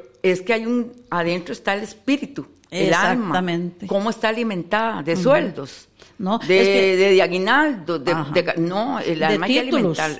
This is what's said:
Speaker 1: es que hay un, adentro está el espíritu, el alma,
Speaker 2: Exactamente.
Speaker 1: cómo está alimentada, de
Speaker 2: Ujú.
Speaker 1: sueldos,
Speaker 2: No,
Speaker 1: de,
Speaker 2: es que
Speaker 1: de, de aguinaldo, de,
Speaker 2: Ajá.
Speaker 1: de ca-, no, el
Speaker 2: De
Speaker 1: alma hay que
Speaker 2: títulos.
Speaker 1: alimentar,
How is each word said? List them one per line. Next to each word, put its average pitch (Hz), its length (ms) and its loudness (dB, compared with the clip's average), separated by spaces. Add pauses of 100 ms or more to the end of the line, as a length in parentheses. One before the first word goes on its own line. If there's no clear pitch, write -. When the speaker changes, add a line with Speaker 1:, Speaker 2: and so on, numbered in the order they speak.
(240)
Speaker 1:
es 180 180 2
que 233 120 -2
hay 226 120 -2
un, 240 260 -2 (180)
adentro 170 440 -2
está 202 220 -4
el 208 80 -6
espíritu, - 640 -6 (220)
el 190 240 0
alma, 190 320 2
Speaker 2:
Exactamente. 175 640 -4
Speaker 1:
cómo 196 220 -2
está 220 200 -2
alimentada, 220 760 -2
de 165 100 -2
Speaker 2:
Ujú. 185 80 0
Speaker 1:
sueldos, 214 680 0 (320)
Speaker 2:
No, 202 200 -2
Speaker 1:
de, 190 220 4
Speaker 2:
es 190 60 6
que 190 300 4
Speaker 1:
de, 196 160 6
de 185 80 8
aguinaldo, 185 800 0
de, 190 120 -2
Speaker 2:
Ajá. 156 220 -2
Speaker 1:
de 170 100 2
ca-, 147 140 -2
no, 202 420 -2
el 160 200 -4
Speaker 2:
De 156 60 0
Speaker 1:
alma 156 200 0
hay 247 80 0
que 302 100 4
Speaker 2:
títulos. 254 360 0
Speaker 1:
alimentar, 156 200 -2